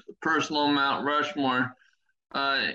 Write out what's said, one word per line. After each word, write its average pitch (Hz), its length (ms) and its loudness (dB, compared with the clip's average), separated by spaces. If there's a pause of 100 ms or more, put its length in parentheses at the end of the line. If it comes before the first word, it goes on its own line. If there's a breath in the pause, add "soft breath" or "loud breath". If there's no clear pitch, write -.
(200)
personal 151 480 0
Mount 139 380 2
Rushmore, 139 680 0 (580)
uh, 135 420 0